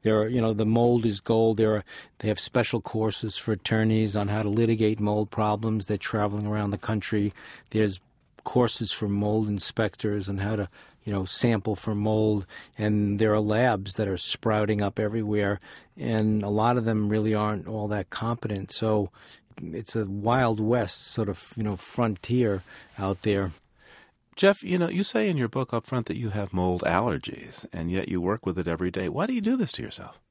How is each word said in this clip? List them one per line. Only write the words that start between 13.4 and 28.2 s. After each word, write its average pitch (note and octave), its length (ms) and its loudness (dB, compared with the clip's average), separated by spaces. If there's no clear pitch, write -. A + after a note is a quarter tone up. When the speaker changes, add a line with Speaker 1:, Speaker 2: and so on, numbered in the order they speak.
Speaker 1:
that G#2 120 0
are F#2 100 -2
sprouting G#2+ 640 2
up G2+ 180 0
everywhere, G#2 600 0
and A2 460 2
a G2+ 60 -4
lot A2 280 4
of A2+ 80 0
them G#2+ 240 2
really G#2+ 240 2
aren't G#2+ 340 -2
all G#2+ 220 -6
that G#2 220 -4
competent. G#2+ 600 -4
So G#2+ 380 0
it's F2 340 -8
a A2 100 -2
Wild A2 540 0
West A2 480 0
sort G#2+ 200 -2
of, - 300 -8
you A2 60 -4
know, G#2 120 -2
frontier A2+ 840 0
out F#2+ 260 -2
there. G2 280 2
Speaker 2:
Jeff, G3 260 4
you F3+ 160 -2
know, E3+ 120 2
you F#3+ 140 -2
say G#3+ 260 0
in D#3+ 80 0
your A#2+ 100 0
book B2+ 260 -4
up A#2 140 -2
front B2 180 -2
that - 120 -4
you A#2 120 -2
have G2+ 240 -4
mold F2+ 320 2
allergies, F2 880 0
and E2+ 160 -4
yet F#2 200 -2
you F2+ 120 -2